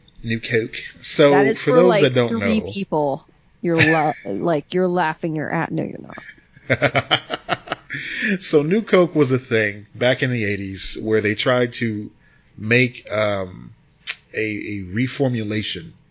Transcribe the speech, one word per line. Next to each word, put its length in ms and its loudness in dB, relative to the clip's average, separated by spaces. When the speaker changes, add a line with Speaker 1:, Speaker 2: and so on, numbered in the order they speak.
Speaker 1:
new 160 -4
Coke. 360 -2
So 300 6
Speaker 2:
That 160 6
is 120 0
Speaker 1:
for 120 0
Speaker 2:
for, 60 6
Speaker 1:
those 120 8
Speaker 2:
like, 140 6
Speaker 1:
that 100 4
don't 160 2
Speaker 2:
three 300 0
Speaker 1:
know. 120 -8
Speaker 2:
people. 540 -4
You're 140 2
la-, 420 2
Speaker 1:
<laughs> 60 -16
Speaker 2:
like, 500 -4
you're 120 0
laughing 480 -4
your 160 -6
at-, 200 -4
no, 120 -4
you're 160 -10
not. 220 -16
Speaker 1:
<laughs> 1080 -4
So 240 2
New 200 0
Coke 320 4
was 180 4
a 60 2
thing 540 -2
back 300 0
in 80 0
the 140 -2
eighties 560 -4
where 180 2
they 160 0
tried 380 0
to 360 -4
make, 540 0
um, 600 -4
a, 60 -6
a 440 -6
reformulation 1080 -4